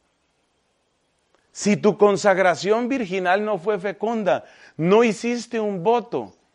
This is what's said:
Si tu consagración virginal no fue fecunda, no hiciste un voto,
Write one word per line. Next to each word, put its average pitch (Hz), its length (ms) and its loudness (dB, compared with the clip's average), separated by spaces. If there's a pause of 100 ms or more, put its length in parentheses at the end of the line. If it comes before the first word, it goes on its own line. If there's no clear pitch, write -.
(1500)
Si 202 280 -2
tu 196 180 2
consagración 196 920 2
virginal 190 520 -2
no 214 140 -2
fue 196 220 -4
fecunda, 196 640 -2 (320)
no 190 260 4
hiciste 233 580 -2
un 202 220 -4
voto, 180 520 -2 (200)